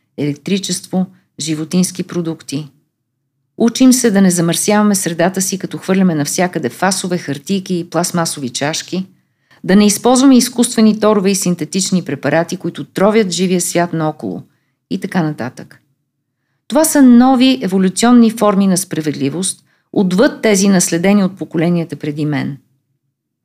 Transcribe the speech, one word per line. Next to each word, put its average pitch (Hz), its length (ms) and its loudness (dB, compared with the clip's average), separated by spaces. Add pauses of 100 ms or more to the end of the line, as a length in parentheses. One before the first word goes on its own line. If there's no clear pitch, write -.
(180)
електричество, 180 880 -4 (340)
животински 160 640 -2
продукти. 160 680 -8 (880)
Учим 240 360 4
се 240 180 2
да 196 100 2
не 190 100 6
замърсяваме 190 640 0
средата 175 460 -2
си, 185 180 -4
като 160 180 -10
хвърляме 190 380 0
навсякъде 156 540 -2
фасове, 180 480 -4
хартийки 185 560 -6
и 170 160 -6
пластмасови 165 600 -4
чашки – 160 560 -6 (580)
да 185 120 2
не 208 100 6
използваме 254 520 4
изкуствени 233 600 0
торове 208 320 2
и 196 40 -2
синтетични 180 680 -4
препарати, 160 560 -4
които 170 260 -10
тровят 208 480 0
живия 180 300 -2
свят 170 320 -2
наоколо 151 500 -6 (460)
и 190 100 -6
така - 240 -4
нататък. 147 580 -10 (880)
Това 302 180 2
са 302 160 2
нови 254 600 6
еволюционни 214 680 2
форми 208 360 2
на 180 100 2
справедливост, 156 840 -6 (300)
отвъд 196 480 0
тези 202 280 2
наследени 190 540 2
от 185 140 -4
поколенията 165 580 -2
преди 147 300 -6
мен. 139 320 -4 (880)